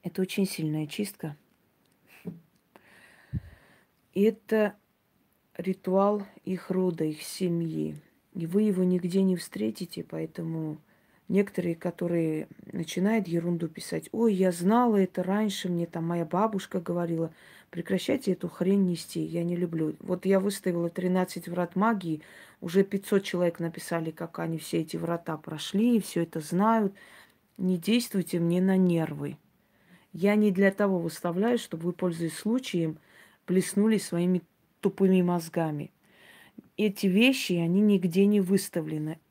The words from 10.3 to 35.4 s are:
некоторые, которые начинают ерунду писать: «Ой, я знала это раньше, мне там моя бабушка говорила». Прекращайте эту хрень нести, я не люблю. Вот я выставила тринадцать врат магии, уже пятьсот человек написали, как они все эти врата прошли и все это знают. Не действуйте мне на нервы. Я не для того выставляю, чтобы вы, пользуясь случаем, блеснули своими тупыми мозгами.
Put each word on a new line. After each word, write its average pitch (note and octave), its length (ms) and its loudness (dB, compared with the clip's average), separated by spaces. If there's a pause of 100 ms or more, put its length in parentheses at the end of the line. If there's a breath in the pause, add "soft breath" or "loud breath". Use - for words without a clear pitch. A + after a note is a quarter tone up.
некоторые, F#3 480 0
которые E3 720 -2 (240)
начинают F#3+ 560 0
ерунду E3+ 400 -2
писать: D#3+ 440 -8
«Ой, A3 240 2
я F#3 160 4
знала G#3 460 4
это F#3 260 0
раньше, G3 460 -2
мне E3+ 180 -2
там E3 180 -6
моя E3+ 200 -2
бабушка F#3+ 540 -2
говорила». E3+ 540 -4 (360 loud breath)
Прекращайте - 640 -2
эту F3 160 -4
хрень F#3+ 380 2
нести, F3 340 -4
я D#3+ 240 -4
не F3 140 -2
люблю. D#3+ 420 -2
Вот F3+ 260 -4
я F#3+ 140 4
выставила F3+ 500 -2
тринадцать F3+ 600 -2
врат F3 260 -4
магии, F#3 460 0 (400 loud breath)
уже F#3 240 2
пятьсот G3 380 0
человек F3 360 0
написали, E3 520 -4
как E3+ 280 -12
они E3 180 -4
все E3 220 -4
эти D#3+ 160 -6
врата E3+ 400 -4
прошли G3+ 640 0
и - 20 4
все E3+ 240 -2
это E3 160 -6
знают. G3+ 560 2 (600 loud breath)
Не F#3 200 0
действуйте F#3+ 640 0
мне E3+ 220 2
на F#3+ 160 4
нервы. D3+ 600 0 (760 soft breath)
Я G3 220 2
не G#3+ 160 6
для F#3+ 200 4
того G3 280 2
выставляю, F3 580 0
чтобы E3 300 -6
вы, F3+ 40 0
пользуясь E3+ 460 -2
случаем, F#3+ 600 -2 (460 soft breath)
блеснули G3+ 520 2
своими F3+ 460 0 (360)
тупыми F#3+ 420 4
мозгами. E3 680 -2 (840 loud breath)